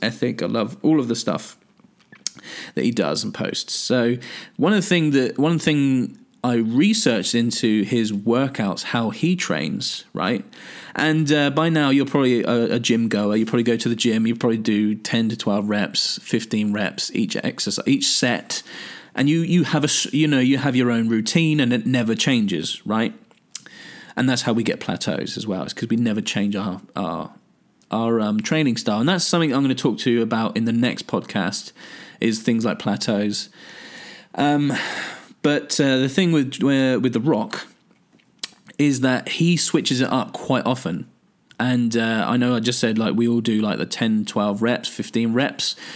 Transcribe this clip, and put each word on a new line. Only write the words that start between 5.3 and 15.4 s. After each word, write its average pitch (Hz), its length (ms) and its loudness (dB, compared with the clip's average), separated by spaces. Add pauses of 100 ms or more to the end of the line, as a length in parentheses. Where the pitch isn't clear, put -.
one 156 220 2
thing 135 580 2 (240)
I 123 140 0
researched 120 800 2
into 113 480 2
his 113 300 0
workouts, 113 720 0
how 117 260 -2
he 165 260 0
trains, - 800 -4
right? - 320 -2 (500)
And, 156 380 2
uh, 143 160 4
by 156 180 2
now 156 220 2
you're 135 160 4
probably 131 380 2
a, 117 320 2
a 123 40 2
gym 117 300 2
goer. 104 260 0
You 110 100 2
probably 120 180 0
go 117 120 2
to 117 140 -2
the 117 60 0
gym. 110 300 0
You 113 120 0
probably 113 200 0
do 107 380 0
ten 113 340 -2
to 110 60 -4
twelve 101 320 -2